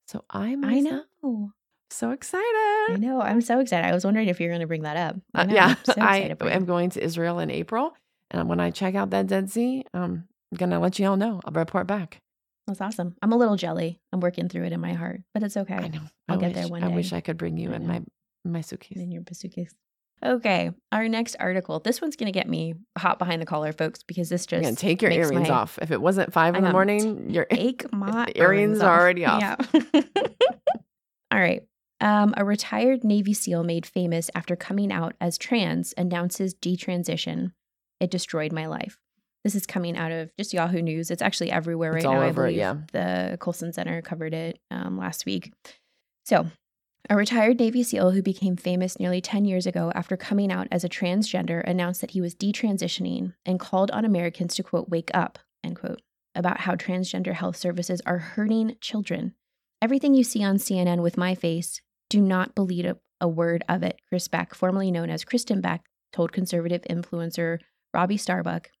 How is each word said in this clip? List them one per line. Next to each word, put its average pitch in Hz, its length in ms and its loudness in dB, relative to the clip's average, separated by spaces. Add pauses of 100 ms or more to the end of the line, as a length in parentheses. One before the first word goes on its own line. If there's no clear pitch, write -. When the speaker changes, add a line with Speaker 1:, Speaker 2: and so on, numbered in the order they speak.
Speaker 1:
So - 240 -12
I 202 200 -4
Speaker 2:
I 269 60 -4
Speaker 1:
myself 277 500 0 (160)
Speaker 2:
know. 214 300 -4 (380)
Speaker 1:
so 233 200 -4
excited. 370 340 -4 (440)
Speaker 2:
I 190 100 0
know. 254 220 0
I'm 220 200 2
so 233 180 2
excited. 180 280 2
I 175 60 2
was 180 120 0
wondering 202 240 2
if 175 100 0
you 170 80 -2
were 170 80 -2
gonna 165 120 -4
bring 160 160 -4
that 151 140 -6
up. 170 200 -4 (180)
I 170 80 2
Speaker 1:
Uh, - 40 6
Speaker 2:
know. 208 80 2
Speaker 1:
yeah, 185 120 10
Speaker 2:
I'm 247 180 4
so - 80 4
Speaker 1:
<laughs> - 60 2
I 196 200 6
Speaker 2:
excited 160 200 -4
for - 60 -4
you. - 80 0
Speaker 1:
am 185 120 2
going 175 260 0
to - 120 -6
Israel 170 380 -2
in 160 100 -2
April. 220 440 -2 (360)
And 170 180 -2
when 175 120 0
I 175 100 2
check 190 240 -2
out 196 160 0
that 196 160 0
Dead 190 240 0
Sea, 254 420 -2
um, 180 360 -6 (240)
I'm 170 60 -8
gonna 175 200 0
let 180 200 0
you 196 80 2
all 196 100 4
know. 202 280 0
I'll - 80 -8
report 165 360 0
back. 196 320 -4 (460)
Speaker 2:
That's 196 140 -8
awesome. 190 420 -6
I'm 214 100 4
a 233 40 4
little 220 200 6
jelly. 170 440 -4 (120)
I'm 185 80 -2
working 175 280 0
through 175 160 -4
it 170 80 -4
in 170 80 -4
my 175 120 -4
heart, 175 300 -6 (120)
but 208 80 0
it's 202 140 -4
okay. 190 180 -4
Speaker 1:
I 180 140 -4
know. 156 120 -8 (280)
Speaker 2:
I'll 185 100 0
Speaker 1:
I - 20 0
Speaker 2:
get 180 140 0
there 175 100 -4
Speaker 1:
wish, 170 60 -4
Speaker 2:
one 170 140 -4
Speaker 1:
I 180 40 0
Speaker 2:
day. 175 60 0
Speaker 1:
wish 175 180 -2
I 170 80 -2
could 165 160 -6
bring 170 200 -4
you 170 160 -6
Speaker 2:
I - 40 -6
Speaker 1:
in 165 100 -6
Speaker 2:
know. - 80 -2
Speaker 1:
my, 170 80 -6 (420)
my 170 160 -4
suitcase. - 380 -14
Speaker 2:
In 180 120 -8
your 170 120 -8 (100)
suitcase. 180 420 -10 (500)
Okay. 202 460 2 (220)
Our 220 160 0
next 226 300 -2
article. 180 400 -2
This - 220 -2
one's 311 160 -4
gonna 208 160 -4
get 185 160 -2
me 165 260 -2 (220)
hot - 220 2
behind 165 240 -2
the 156 40 -6
collar, 151 260 -2
folks, 160 300 -4
because 170 260 -6
this 175 220 -2
Speaker 1:
You're 170 100 0
gonna 139 120 0
Speaker 2:
just - 80 -4
Speaker 1:
take 185 220 2
your 190 80 6
Speaker 2:
makes 165 200 4
Speaker 1:
earrings 147 180 2
Speaker 2:
my 135 60 4
Speaker 1:
off. 113 280 0
If 160 80 -4
it 113 100 0
wasn't 180 320 2
five 165 220 4
in 190 40 2
Speaker 2:
I - 40 2
Speaker 1:
the 185 60 6
Speaker 2:
am 170 40 4
Speaker 1:
morning, 208 580 2
your 170 140 2
<laughs> - 80 -6
Speaker 2:
take 247 400 0
my 214 340 -2
Speaker 1:
the - 120 -4
earrings 202 400 6
Speaker 2:
earrings - 20 2
Speaker 1:
are 175 140 8
Speaker 2:
off. 170 60 8
Speaker 1:
already 175 260 4
off. 117 140 4
Speaker 2:
Yeah. - 160 -2 (260)
<laughs> - 200 4 (1300)
All 208 100 4
right. - 220 4 (380)
Um, 208 360 6
a 202 80 0
retired 220 600 0
Navy 208 300 4
seal 175 300 -2
made 170 220 -2
famous 170 480 -2
after 165 220 -4
coming 196 360 -2
out 165 280 -4
as 170 180 -2
trans 175 580 -2
announces 175 580 -2
detransition. 175 960 -4 (480)
"It 180 100 0
destroyed 160 420 -4
my 160 140 -4
life." - 320 -8 (460)
This 208 100 0
is 196 120 -4
coming 175 300 -4
out 160 160 -4
of 160 240 -8
just 208 160 -6
Yahoo 175 300 2
News. 165 280 -2
It's 175 120 -4
actually 190 280 0
everywhere 165 460 0
Speaker 1:
It's 165 80 0
Speaker 2:
right 139 40 2
Speaker 1:
all 135 120 4
Speaker 2:
now. 135 60 4
I - 40 2
Speaker 1:
over 131 160 2
it, 117 60 2
Speaker 2:
believe 110 60 0
Speaker 1:
yeah. 98 180 0 (160)
Speaker 2:
the 90 460 -2
Colson 170 340 -6
Center 170 300 -6
covered 160 320 -6
it, 165 240 -8 (120)
um, - 280 -6
last 185 260 -8
week. - 280 -6 (720)
So, 165 220 2 (640)
a 208 80 4
retired 226 440 4
Navy 240 220 4
seal 196 280 4
who 190 100 4
became 185 360 0
famous 180 420 -2
nearly 180 240 0
ten 208 240 2
years 185 200 2
ago 175 280 0
after 180 240 -4
coming 202 340 0
out 185 180 -2
as 180 140 0
a 175 60 -2
transgender 175 760 0
announced 180 360 -2
that - 80 -8
he 185 100 -2
was 175 140 -2
detransitioning 185 1000 -2 (140)
and 185 120 0
called 190 340 0
on 214 120 0
Americans 175 520 0
to, 196 60 -4
quote, - 280 -4
"wake 165 240 -2
up," - 240 0 (260)
end 175 120 -6
quote, - 260 -10 (320)
about 175 260 0
how 180 140 0
transgender 185 580 -2
health 175 240 -4
services 180 480 -4
are 180 140 0
hurting 220 640 -2
children. - 520 -4 (460)
"Everything 277 320 4
you 262 120 8
see 214 200 0
on 196 140 4
C 190 200 0
N 180 100 4
N 175 120 2
with 170 160 2
my 185 180 2
face, 170 460 -2 (300)
do 208 100 6
not 190 360 2
believe 180 280 0
a, 180 120 -2 (240)
a 175 80 2
word 170 400 2
of 175 160 0
it," - 240 -4
Chris 180 180 -2
Beck, 175 280 -4
formerly 190 360 0
known 170 180 -2
as 160 160 -4
Kristen 233 360 0
Beck, 180 240 -2 (280)
told 170 200 0
conservative 175 580 -2
influencer 170 680 -4 (340)
Robbie 190 220 2
Starbuck 170 540 -2 (100)